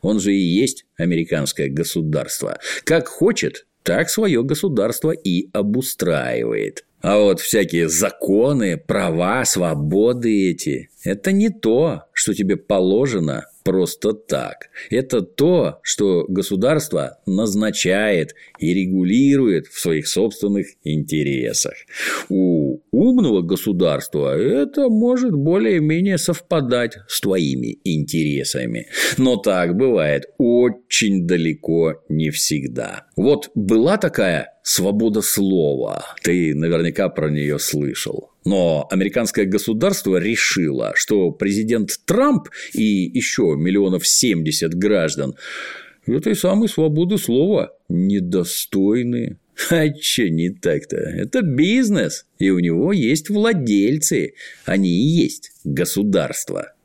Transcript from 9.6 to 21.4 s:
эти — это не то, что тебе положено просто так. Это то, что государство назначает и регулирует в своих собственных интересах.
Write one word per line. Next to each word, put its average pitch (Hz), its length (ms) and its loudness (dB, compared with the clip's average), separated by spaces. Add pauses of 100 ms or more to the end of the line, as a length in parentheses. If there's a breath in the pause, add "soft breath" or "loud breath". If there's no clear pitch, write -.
эти — 71 380 -6 (140)
это 101 280 -2
не 208 180 4
то, 120 540 0 (100)
что - 200 -2
тебе 95 240 0
положено 95 880 0 (180)
просто 95 500 0
так. - 560 -6 (200 loud breath)
Это 127 320 0
то, 131 600 0
что 95 460 0
государство 95 1000 -2
назначает 101 1080 0 (240 loud breath)
и 85 140 0
регулирует 95 920 2
в - 120 -14
своих 80 280 -2
собственных 101 600 -2 (160)
интересах. 71 920 -4 (560 loud breath)